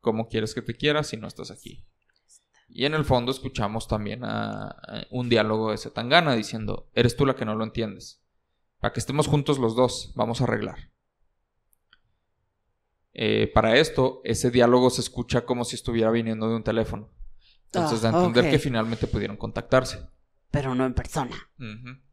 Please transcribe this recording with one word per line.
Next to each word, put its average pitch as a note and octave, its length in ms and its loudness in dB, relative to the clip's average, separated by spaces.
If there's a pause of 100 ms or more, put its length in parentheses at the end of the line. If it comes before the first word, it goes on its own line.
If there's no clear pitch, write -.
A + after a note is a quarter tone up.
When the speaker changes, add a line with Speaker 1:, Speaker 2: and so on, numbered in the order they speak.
Speaker 1:
¿Cómo A2+ 280 -2
quieres A2 260 -4
que A#2+ 80 -6
te A#2 140 -8
quiera D3 280 0
si - 120 -10
no A2 120 -12
estás - 220 -14
aquí? - 360 -20 (800)
Y - 160 -4
en D3+ 100 0
el D3+ 100 0
fondo B2 280 2
escuchamos A2+ 560 -4
también G#2+ 360 -4
a, G#2+ 440 -6
a - 420 -14
un B2 180 -4
diálogo A2 440 2
de G2+ 60 -4
Zetangana C3+ 580 2
diciendo, G#2+ 580 -6
"Eres A#2+ 220 4
tú C#3+ 100 4
la C3 80 2
que B2+ 100 -6
no A2 100 -4
lo A2 100 -2
entiendes. A2 580 -8 (560)
Para - 140 -2
que - 80 -6
estemos C#3 260 0
juntos C#3+ 320 2
los A2+ 180 0
dos, B2+ 380 0
vamos A#2 260 -2
a B2+ 40 4
arreglar". A2 460 -4 (2250)
Eh, G#2+ 400 0
para A2+ 240 4
esto, C#3 480 2
ese A#2 260 2
diálogo B2 400 6
se B2+ 100 -4
escucha A#2+ 440 -2
como B2 200 -2
si - 120 -8
estuviera A2+ 340 2
viniendo A2+ 380 0
de A2+ 80 0
un A2 60 -6
teléfono. A2 480 -2 (560)
Entonces, D3+ 380 0
Speaker 2:
Ah, A2+ 60 4
Speaker 1:
da C3+ 80 4
a - 40 6
entender B2 220 6
Speaker 2:
ok. D#3 60 2
Speaker 1:
que D3 80 4
finalmente A2+ 480 -2
pudieron G#2 300 -2
contactarse. A#2 640 0 (500)
Speaker 2:
Pero C3 240 0
no C3 120 2
en B2 80 -4
persona. B2+ 420 -4 (220)
Speaker 1:
Ujú. B2 400 -14 (140)